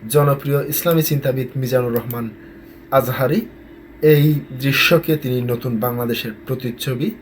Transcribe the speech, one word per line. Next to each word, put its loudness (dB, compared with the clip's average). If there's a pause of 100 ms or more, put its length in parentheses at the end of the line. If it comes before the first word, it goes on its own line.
(100)
জনপ্রিয় 2
ইসলামী 0
চিন্তাবিদ -2
মিজানুর 0
রহমান -4 (600)
আজহারি 2 (640)
এই 6 (200)
দৃশ্যকে 2
তিনি -2
নতুন -2
বাংলাদেশের -2 (140)
প্রতিচ্ছবি -4 (120)